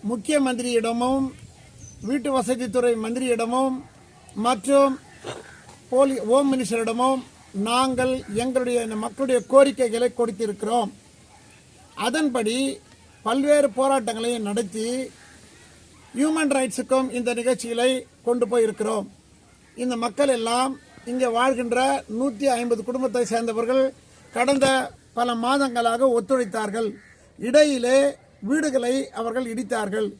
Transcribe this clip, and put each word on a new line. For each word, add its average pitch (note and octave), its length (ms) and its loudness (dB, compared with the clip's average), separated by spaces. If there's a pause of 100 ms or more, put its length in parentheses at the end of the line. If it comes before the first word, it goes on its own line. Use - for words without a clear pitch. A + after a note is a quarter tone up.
முக்கிய A#3+ 400 -2
மந்திரியிடமும் B3 880 0 (720)
வீட்டு C4 400 -2
வசதித்துறை A#3+ 520 0 (120)
மந்திரியிடமும் B3 720 0 (560)
மற்றும் C4 640 2 (920)
போலி-, C4+ 400 2
ஹோம் C#4 240 4
மினிஸ்டரிடமும் A#3+ 720 0 (300)
நாங்கள் B3+ 600 0 (200)
எங்களுடைய B3 500 0
இந்த A3 120 -6
மக்களுடைய A#3+ 460 -2 (120)
கோரிக்கைகளை B3 640 4
கொடுத்திருக்கிறோம். G#3+ 760 -2 (1040)
அதன்படி B3 600 -2 (680)
பல்வேறு C#4+ 460 2
போராட்டங்களை A#3+ 680 -2
நடத்தி G#3+ 460 -4 (1300)
ஹியூமன் D#4 400 0
ரைட்ஸுக்கும் C4 600 -2
இந்த A#3+ 160 -2
நிகழ்ச்சிகளை A#3+ 760 -2 (200)
கொண்டு A#3+ 240 2
போயிருக்கிறோம். G#3+ 560 0 (680)
இந்த B3 200 -4
மக்கள் A#3+ 320 0
எல்லாம் B3 520 0 (260)
இங்கே B3+ 220 0
வாழ்கின்ற B3 760 2 (160)
நூத்தி C4 260 -2
ஐம்பது A#3 380 0
குடும்பத்தை B3 420 -2
சேர்ந்தவர்கள் A#3 680 0 (400)
கடந்த C4+ 600 2 (200)
பல A#3+ 220 0 (100)
மாதங்களாக B3 720 2
ஒத்துழைத்தார்கள். A3 720 -2 (500)
இடையிலே C4 600 4 (420)
வீடுகளை C4 680 0
அவர்கள் A3+ 440 -4
இடித்தார்கள். G#3+ 560 -4 (100)